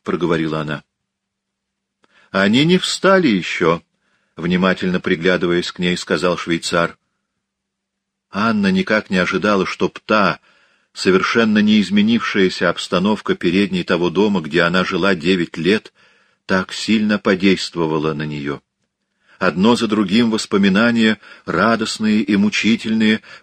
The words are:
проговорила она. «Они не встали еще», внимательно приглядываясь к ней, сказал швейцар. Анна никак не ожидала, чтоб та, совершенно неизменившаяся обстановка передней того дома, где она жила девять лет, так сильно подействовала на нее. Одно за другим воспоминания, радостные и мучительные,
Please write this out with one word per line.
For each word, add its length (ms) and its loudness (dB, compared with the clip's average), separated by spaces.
проговорила 580 -2
она. 220 -8
«Они 340 2
не 120 4
встали 500 2
еще», 540 0
внимательно 600 0
приглядываясь 720 0
к 80 -14
ней, 180 -2
сказал 400 -2
швейцар. 600 -4
Анна 420 0
никак 380 0
не 80 -2
ожидала, 480 0
чтоб 340 -4
та, 400 0
совершенно 640 2
неизменившаяся 1120 2
обстановка 680 -2
передней 480 0
того 260 -2
дома, 320 0
где 200 -2
она 220 0
жила 320 0
девять 420 -2
лет, 360 -2
так 280 -4
сильно 460 -2
подействовала 920 -2
на 100 -8
нее. 380 -8
Одно 380 2
за 120 0
другим 440 2
воспоминания, 880 2
радостные 760 0
и 160 0
мучительные, 840 0